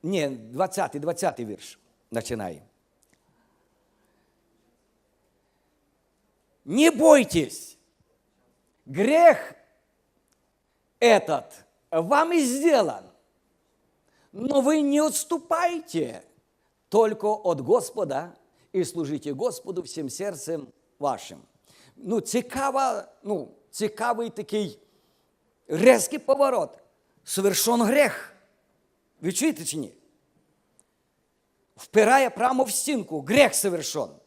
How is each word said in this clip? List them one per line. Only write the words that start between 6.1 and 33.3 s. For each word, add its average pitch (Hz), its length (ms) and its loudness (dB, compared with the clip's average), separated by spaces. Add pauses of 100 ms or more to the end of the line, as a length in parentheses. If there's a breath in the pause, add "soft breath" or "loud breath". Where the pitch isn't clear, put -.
«Не 247 260 4
бойтесь, 240 880 4 (1080)
грех 269 680 4 (1500)
этот 185 440 4 (460)
вам 285 420 2
и 339 80 2
сделан, 254 640 0 (1300)
но 262 280 0
вы 294 220 2
не 285 180 2
отступайте 311 1200 -4 (680)
только 214 460 0
от 175 260 -4
Господа 170 720 -2 (400)
и 185 120 -2
служите 147 480 -8
Господу 180 500 -6
всем 151 280 -10
сердцем 160 580 -10 (300)
вашим». 127 400 -6 (580 soft breath)
Ну, 208 240 -4
цікава, 254 880 -4 (140)
ну, 190 260 -6 (220)
цікавий 220 600 -4
такий 208 480 -6 (880)
резкий 226 500 4
поворот. 269 600 0 (460)
Совершен 202 580 0
грех. 247 520 2 (840)
Ви 170 120 -4
чуєте 220 320 -2
чи - 120 -8
ні? 131 180 -10 (1800)
Впирає 254 540 4
прямо 254 340 -2
в 214 60 -6
стінку. 196 500 -4
Грех 208 340 4